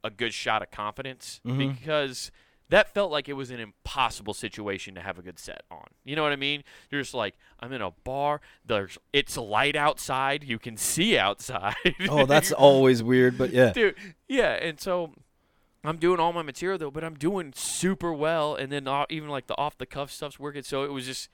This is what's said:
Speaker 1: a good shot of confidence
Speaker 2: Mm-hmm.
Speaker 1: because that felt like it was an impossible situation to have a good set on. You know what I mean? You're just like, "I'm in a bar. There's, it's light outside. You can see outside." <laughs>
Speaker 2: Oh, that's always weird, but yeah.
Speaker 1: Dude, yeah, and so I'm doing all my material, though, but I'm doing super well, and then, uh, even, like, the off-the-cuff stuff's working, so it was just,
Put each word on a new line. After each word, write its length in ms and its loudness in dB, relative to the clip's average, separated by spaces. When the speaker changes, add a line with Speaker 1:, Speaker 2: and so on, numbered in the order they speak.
Speaker 1:
a 60 -6
good 240 -4
shot 280 -2
of 80 -12
confidence 720 -10
Speaker 2:
Mm-hmm. 140 -4
Speaker 1:
because 720 -4
that 260 4
felt 160 0
like 180 -4
it 40 -8
was 180 -8
an 80 -10
impossible 760 -4
situation 600 -8
to 60 -14
have 180 -10
a 40 -20
good 160 -18
set 300 -16
on. 180 -20
You 100 -10
know 80 -2
what 100 2
I 40 -2
mean? 260 -4
You're 100 -2
just 140 -8
like, 220 -4
"I'm 140 -12
in 100 -8
a 80 -4
bar. 360 -2
There's, 340 -4
it's 240 0
light 380 0
outside. 680 -2
You 160 -6
can 160 -12
see 420 2
outside." 560 -2
<laughs> 200 -2
Speaker 2:
Oh, 180 6
that's 260 4
always 500 8
weird, 360 6
but 120 0
yeah. 220 8
Speaker 1:
Dude, 240 2
yeah, 240 2
and 260 -4
so 340 -4
I'm 160 -4
doing 220 4
all 120 4
my 100 -4
material, 360 -6
though, 120 -6
but 140 -8
I'm 100 -10
doing 420 -2
super 560 -2
well, 440 0
and 160 -6
then, 160 -4
uh, 220 0
even, 180 -8
like, 200 -8
the 80 -4
off-the-cuff 560 -6
stuff's 260 -12
working, 240 -10
so 220 -4
it 80 -6
was 140 -8
just, 280 -10